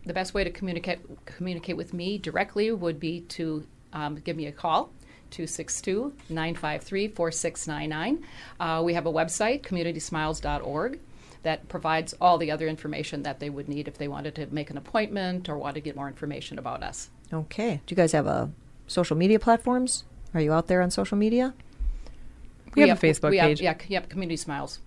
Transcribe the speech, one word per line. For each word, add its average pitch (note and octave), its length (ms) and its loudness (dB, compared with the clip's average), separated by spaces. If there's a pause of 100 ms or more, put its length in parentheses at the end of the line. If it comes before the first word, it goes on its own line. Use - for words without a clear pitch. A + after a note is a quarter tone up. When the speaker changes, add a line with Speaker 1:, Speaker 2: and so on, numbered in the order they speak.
Speaker 1:
the F3 80 -6
best F#3 220 -4
way G3 100 2
to F3+ 60 -2
communicate, F3 480 -4 (260)
communicate F3 540 -6
with E3 160 -8
me F#3 240 -2
directly G3+ 520 0
would E3+ 300 -2
be E3+ 220 -4
to, D#3 420 -6 (300)
um, D3+ 220 -4
give D#3+ 200 -6
me D#3+ 80 -4
a D3 80 -8
call, F3 380 0 (400)
two E3 160 -8
six - 340 -6
two, A#3 320 -2 (160)
nine E3 260 -2
five D3+ 280 -4
three, G3 260 -2
four E3+ 240 -2
six - 340 -4
nine D3+ 220 -4
nine. F#3+ 340 0 (380)
Uh, E3 240 0
we E3+ 80 2
have E3+ 140 0
a E3 60 0
website, G#3 500 2
community E3+ 360 -2
smiles D#3 420 -2
dot D3 200 -2
org, G3 380 -2 (440)
that D#3+ 280 -2
provides D#3+ 500 0
all F3 160 8
the D#3+ 140 0
other D#3 180 -2
information D3+ 540 -6
that C#3 180 -6
they D3 80 -6
would C#3 180 -8
need D3 220 -6
if - 80 -14
they C#3+ 120 -6
wanted C#3+ 260 -6
to D3 180 -6
make D3 160 -4
an - 80 -10
appointment F#3 720 -2
or D3 80 -4
want C#3 200 -4
to D3+ 40 -8
get D3 160 -8
more C#3 120 -6
information C#3+ 500 -8
about B2+ 240 -6
us. - 260 -10 (240)
Speaker 2:
Okay. D#3+ 540 -2
Do F3 80 -6
you - 20 -4
guys E3 160 6
have D3+ 140 4
a - 240 0 (360)
social E3 300 2
media G3 220 8
platforms? B3+ 680 4 (300)
Are E3 80 2
you D3+ 100 4
out E3 140 4
there F3+ 160 6
on F3+ 80 4
social G3 260 0
media? A#3+ 380 4 (1200)
Speaker 3:
We C#4+ 80 10
Speaker 1:
We C#4+ 80 12
Speaker 3:
have G3+ 120 4
a E3 40 8
Speaker 1:
have, D3+ 100 6
Speaker 3:
Facebook - 140 4
Speaker 1:
we G3 80 6
have, E3+ 100 8
Speaker 3:
page. D3+ 140 2
Speaker 1:
yeah, E3+ 160 4
c-, - 100 -12
yep, F#3 220 -2
Community E3 260 -4
Smiles. C#3+ 500 -6